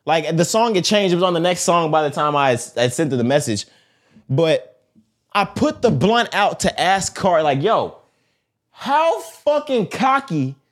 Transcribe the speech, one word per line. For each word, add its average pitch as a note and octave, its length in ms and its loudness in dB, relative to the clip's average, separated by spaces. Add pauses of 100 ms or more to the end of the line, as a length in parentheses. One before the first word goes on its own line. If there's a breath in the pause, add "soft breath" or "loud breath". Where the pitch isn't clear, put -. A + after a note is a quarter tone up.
Like, D#3+ 300 0
the E3+ 100 2
song A3+ 280 0
had F3+ 100 0
changed. G3+ 300 2
It E3+ 40 0
was F3+ 60 2
on F3+ 120 2
the E3 40 0
next F3+ 220 0
song E3+ 300 2
by D#3 100 2
the D3 80 0
time D3 260 -2
I C#3 160 2
had, A#2+ 100 -2 (140)
I B2 120 0
sent C#3 240 -2
her C3+ 60 -2
the A#2+ 60 0
message. A#2+ 440 -2 (600 soft breath)
But D3+ 520 0 (520)
I G3+ 120 2
put - 380 -2
the A3+ 80 4
blunt G3+ 420 0
out F3+ 280 0
to F3 200 -2
ask F3+ 340 0
Corey, E3+ 280 2
like, C#3 180 0
Yo, D#3 360 -2 (720)
how D#4+ 500 -2
fucking C#4+ 680 -2
cocky F#3+ 680 -2 (160)